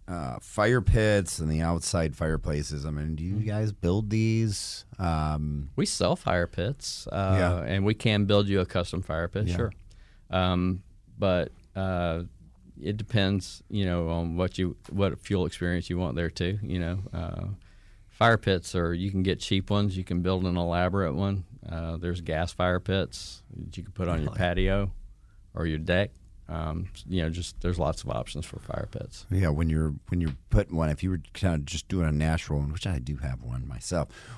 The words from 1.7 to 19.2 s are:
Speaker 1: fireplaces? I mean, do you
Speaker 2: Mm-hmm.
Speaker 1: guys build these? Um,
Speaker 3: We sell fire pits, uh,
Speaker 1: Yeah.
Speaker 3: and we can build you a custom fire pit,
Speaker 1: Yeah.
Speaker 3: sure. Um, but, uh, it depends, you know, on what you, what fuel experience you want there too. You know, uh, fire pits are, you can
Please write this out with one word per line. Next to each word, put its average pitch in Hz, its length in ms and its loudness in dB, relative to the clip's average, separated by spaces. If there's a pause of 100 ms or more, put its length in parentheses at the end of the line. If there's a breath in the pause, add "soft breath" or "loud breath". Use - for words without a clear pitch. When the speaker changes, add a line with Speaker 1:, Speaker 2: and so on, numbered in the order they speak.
Speaker 1:
fireplaces? 76 680 -2
I 78 60 -4
mean, 76 240 -4
do 76 80 -4
you 92 120 -2
Speaker 2:
Mm-hmm. 107 120 -2
Speaker 1:
guys 107 240 -2
build 101 380 0
these? 110 760 0 (120)
Um, 76 800 0
Speaker 3:
We 139 100 0
sell 110 300 2
fire 87 320 2
pits, - 600 -4
uh, 95 300 2
Speaker 1:
Yeah. 90 260 4
Speaker 3:
and 95 220 2
we 110 80 4
can 104 320 2
build 101 220 6
you 98 140 4
a 87 40 0
custom 87 360 -2
fire 82 260 -2
pit, 101 200 -2
Speaker 1:
Yeah. 87 80 0
Speaker 3:
sure. 90 180 -2 (560 soft breath)
Um, 90 540 2 (340)
but, 90 340 2 (240)
uh, 87 480 0 (580)
it 104 140 -2
depends, 101 760 0
you 101 140 0
know, 87 260 2
on 85 280 -2
what 90 200 0
you, 90 200 0 (120)
what 98 300 0
fuel 92 260 0
experience 87 440 -2
you 87 80 -2
want 85 180 -2
there 85 140 0
too. 92 340 -2
You 90 160 -2
know, 87 200 -2 (140)
uh, 85 320 -6 (640 soft breath)
fire 113 300 4
pits 95 360 0
are, 85 200 2
you 92 180 -2
can 98 100 2